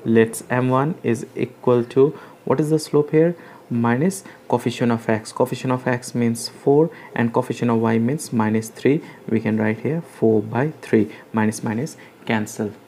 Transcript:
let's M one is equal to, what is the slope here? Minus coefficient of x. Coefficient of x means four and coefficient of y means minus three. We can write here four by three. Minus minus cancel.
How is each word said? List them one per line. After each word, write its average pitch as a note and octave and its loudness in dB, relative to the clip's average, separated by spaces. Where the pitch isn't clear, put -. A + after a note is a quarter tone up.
let's A2+ 2
M B2+ 0
one C3+ 0
is A#2 -2
equal B2 0
to, C#3 4
what C3+ 0
is D3+ 0
the D#3 2
slope D3 0
here? E3 4
Minus A#2+ 0
coefficient A#2+ 0
of A2+ -2
x. A2 -2
Coefficient B2+ -2
of B2+ -2
x B2 -4
means A#2 -2
four D3 2
and A#2 0
coefficient A#2+ -2
of A2+ 2
y A2+ 2
means B2 -2
minus A2 0
three. - 0
We A2 2
can A2 -2
write A2 0
here D#3 -4
four A2 2
by A#2 -2
three. - 2
Minus A2 -2
minus A#2 -6
cancel. G#2+ -4